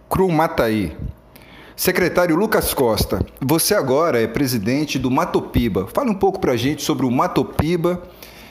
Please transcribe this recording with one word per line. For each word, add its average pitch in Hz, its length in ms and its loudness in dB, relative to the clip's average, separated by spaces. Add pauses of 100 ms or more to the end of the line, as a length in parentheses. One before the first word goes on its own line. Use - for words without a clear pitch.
Curumataí. 156 840 0 (840)
Secretário 180 580 2
Lucas 208 400 2
Costa, 107 500 0 (160)
você 156 340 2
agora 143 460 2
é 113 60 2
presidente 127 720 -2
do 127 120 -2
Matopiba. 120 760 0
Fale 269 240 -2
um 208 40 0
pouco 190 260 0
pra 131 160 0
gente 139 260 -2
sobre 135 240 0
o 127 40 0
Matopiba 170 920 0 (480)